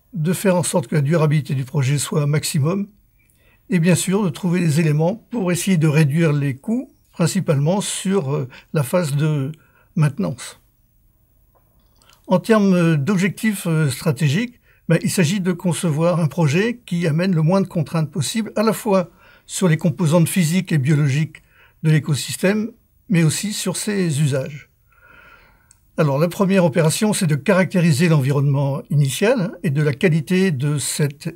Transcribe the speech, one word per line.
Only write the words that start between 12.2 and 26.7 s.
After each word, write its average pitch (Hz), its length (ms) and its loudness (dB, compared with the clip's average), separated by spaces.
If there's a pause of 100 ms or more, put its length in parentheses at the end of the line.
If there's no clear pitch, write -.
En 185 120 2
termes, 202 360 2
euh, 165 240 2
d'objectifs, 190 680 -2
euh, 160 220 0
stratégiques, 156 720 -2 (280)
ben, 165 140 2
il 190 80 -2
s'agit 185 300 0
de 180 100 -2
concevoir 165 720 0
un 160 80 0
projet 180 580 0
qui 175 220 -2
amène 175 260 0
le 156 80 2
moins 185 180 4
de 190 60 0
contraintes 165 460 -2
possible, 208 420 -4
à 208 80 0
la 220 100 2
fois 190 380 0 (340)
sur - 220 -2
les 160 100 4
composantes 165 520 2
physiques 185 420 0
et 160 80 2
biologiques 147 640 0 (400)
de 156 80 2
l'écosystème, 170 800 0 (380)
mais 170 160 2
aussi 202 280 0
sur 190 240 -6
ses 175 460 -2
usages. 139 480 -4 (1300)
Alors, 143 220 0
la 175 100 0
première 190 360 2
opération, 175 480 2